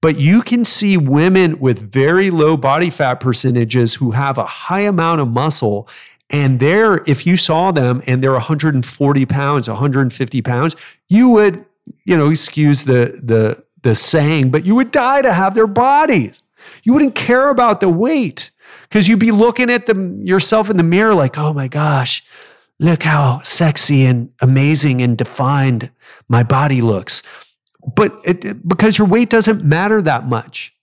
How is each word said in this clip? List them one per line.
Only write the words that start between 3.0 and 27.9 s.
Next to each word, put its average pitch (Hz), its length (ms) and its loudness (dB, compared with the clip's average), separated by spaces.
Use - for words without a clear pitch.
percentages 120 760 0
who 127 140 -2
have 131 280 -2
a 113 60 -2
high - 360 -6
amount 170 400 0
of 135 80 -2
muscle. 117 580 -2
And 135 280 0
they're, 180 480 2
if 139 200 0
you 180 100 2
saw 175 340 0
them 127 380 0
and 131 160 -2
they're 135 100 2
a 127 60 -2
hundred 151 340 -2
and 127 100 0
forty 139 400 0
pounds, 139 440 -2
a 110 80 -6
hundred 135 240 -2
and 127 120 0
fifty 131 300 -6
pounds, 135 320 -2
you 233 200 4
would, 208 360 2
you 185 120 0
know, 151 120 2
excuse 151 560 0
the, 123 380 0
the, 113 400 0
the 113 120 2
saying, 147 560 0
but 151 140 -2
you 190 100 2
would 247 160 0
die 269 320 0
to 254 100 2
have 190 220 0
their 220 140 2
bodies. 240 760 0
You 226 100 2
wouldn't 277 220 2
care 254 360 0
about 233 300 2
the 196 80 0
weight 220 640 -2
'cause 202 160 2
you'd 208 140 2
be 226 100 2
looking 233 400 2
at 240 160 -2
them, 185 360 -4
yourself 190 460 0
in 208 80 0
the 170 60 2
mirror 196 320 2
like, 143 240 0
"Oh 151 140 -2
my 139 160 -4
gosh, 143 560 -2
look 165 240 2
how 143 380 0
sexy 147 640 0
and 123 260 0
amazing 135 640 2
and 120 140 0
defined 131 720 -2
my 120 160 0
body 135 380 0
looks." 110 420 -2